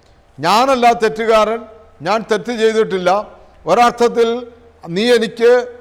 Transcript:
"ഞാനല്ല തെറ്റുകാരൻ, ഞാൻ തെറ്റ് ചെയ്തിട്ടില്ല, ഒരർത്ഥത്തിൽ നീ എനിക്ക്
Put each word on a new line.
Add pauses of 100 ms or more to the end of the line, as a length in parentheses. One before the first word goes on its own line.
(400)
"ഞാനല്ല
തെറ്റുകാരൻ, (400)
ഞാൻ
തെറ്റ്
ചെയ്തിട്ടില്ല, (380)
ഒരർത്ഥത്തിൽ (400)
നീ
എനിക്ക് (140)